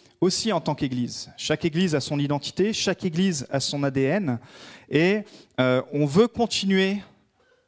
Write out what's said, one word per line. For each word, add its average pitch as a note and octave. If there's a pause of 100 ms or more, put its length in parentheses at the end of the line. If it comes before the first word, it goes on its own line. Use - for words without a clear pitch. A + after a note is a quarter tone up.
(200)
aussi F#3+
en E3+
tant D3+
qu'église. B2
Chaque -
église E3+
a C#3+
son C#3+
identité, C#3+
chaque -
église E3+
a C3+
son C#3+
A C#3
D C3+
N. C#3 (500)
Et, F3+ (360)
euh, B2+ (100)
on D3
veut E3+
continuer G3 (680)